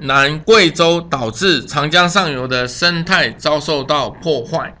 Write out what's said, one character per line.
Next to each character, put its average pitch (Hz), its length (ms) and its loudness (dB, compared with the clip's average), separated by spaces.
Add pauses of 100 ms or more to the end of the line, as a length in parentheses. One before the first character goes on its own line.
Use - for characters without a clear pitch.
南、 139 340 2
贵 202 300 6
州， 170 300 2
导 131 300 -4
致 160 340 0
长 147 260 -2
江 175 180 4
上 175 240 0
游 127 160 -6
的 123 180 -2
生 170 380 -2
态 170 260 0
遭 151 300 -2
受 143 240 -2
到 135 240 0
破 139 360 -2
坏。 160 360 -6